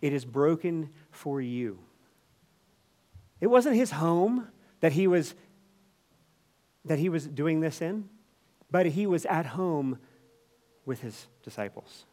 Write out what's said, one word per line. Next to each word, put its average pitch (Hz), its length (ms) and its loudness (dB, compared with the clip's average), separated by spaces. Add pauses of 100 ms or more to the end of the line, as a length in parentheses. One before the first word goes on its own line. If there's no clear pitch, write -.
It 143 140 -2
is 135 100 -4
broken 160 640 0 (220)
for 139 320 -6
you." 120 360 -6 (1600)
It 185 100 0
wasn't 247 280 6
his 247 140 2
home 175 580 0 (320)
that 165 120 4
he 180 140 2
was, 180 280 2 (1500)
that 151 120 0
he 175 120 2
was 156 160 -2
doing 156 340 0
this 160 220 -2
in, 190 260 -4 (640)
but 180 160 4
he 175 200 0
was 175 200 0
at 165 180 0
home 143 540 -2 (880)
with 131 160 -8
his 110 240 -14 (160)
disciples. - 720 -12